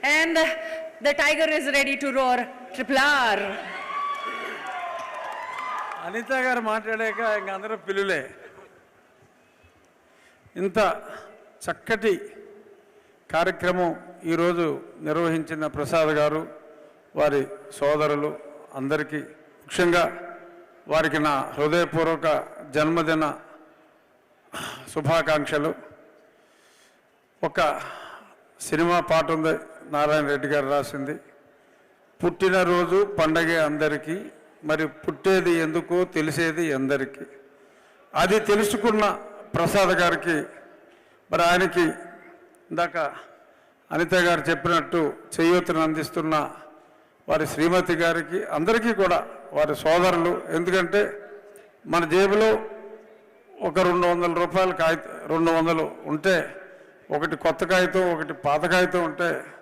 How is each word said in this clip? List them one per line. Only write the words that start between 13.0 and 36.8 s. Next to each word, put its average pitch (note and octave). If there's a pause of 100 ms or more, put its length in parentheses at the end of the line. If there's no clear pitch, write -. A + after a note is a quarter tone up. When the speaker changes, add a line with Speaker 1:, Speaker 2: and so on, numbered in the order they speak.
Speaker 2:
కార్యక్రమం F3 (280)
ఈరోజు E3 (180)
నిర్వహించిన D#3
ప్రసాద్ D3
గారు, D3+ (680)
వారి C#3+ (260)
సోదరులు D3 (360)
అందరికీ, D3
ముఖ్యంగా - (540)
వారికి D#3
నా C#3+
హృదయపూర్వక D#3+ (220)
జన్మదిన D#3 (1600)
శుభాకాంక్షలు. D3+ (1700)
ఒక E3+ (800)
సినిమా E3+
పాట D#3+
ఉంది, D#3+ (340)
నారాయణ D3
రెడ్డి C#3+
గారు C#3+
రాసింది, C#3 (1080)
"పుట్టినరోజు F#3
పండగే E3
అందరికీ, D3+ (400)
మరి D#3
పుట్టేది F3+
ఎందుకో E3
తెలిసేది D#3+
ఎందరికీ." C3+ (920)